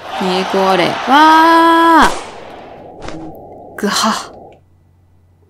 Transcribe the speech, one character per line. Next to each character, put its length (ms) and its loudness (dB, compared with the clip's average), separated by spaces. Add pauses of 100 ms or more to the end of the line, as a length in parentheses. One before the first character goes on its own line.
(200)
に 80 -4
栄 160 -2
光 200 -2
あ 120 2
れ。 120 0 (200)
わ 1000 4
ー。 1700 -12
ぐ 120 -4
は。 460 -4 (1160)